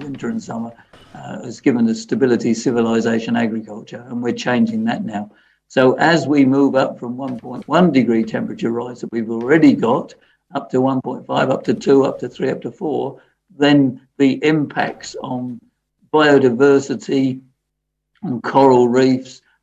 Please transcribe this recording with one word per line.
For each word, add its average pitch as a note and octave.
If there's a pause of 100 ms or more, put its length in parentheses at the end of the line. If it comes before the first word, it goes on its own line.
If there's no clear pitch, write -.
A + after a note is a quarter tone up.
winter C3
and A2+
summer, A#2 (420)
uh, -
has A#2+
given A#2+
us A2
stability, A#2
civilization, A2+
agriculture, A2
and B2
we're A#2+
changing A2+
that A2+
now. G#2 (380)
So C3
as D#3
we C#3+
move C3+
up C3
from B2
one B2+
point B2
one E3
degree A2+
temperature A2+
rise B2
that A2+
we've A2+
already C3
got, A2+ (400)
up C#3
to C3
one C3
point -
five, C3
up -
to B2+
two, C#3
up -
to B2
three, C#3
up -
to B2+
four, C#3 (380)
then C#3+ (160)
the C3+
impacts -
on B2 (540)
biodiversity, C3+ (800)
on B2+
coral B2+
reefs, C3 (200)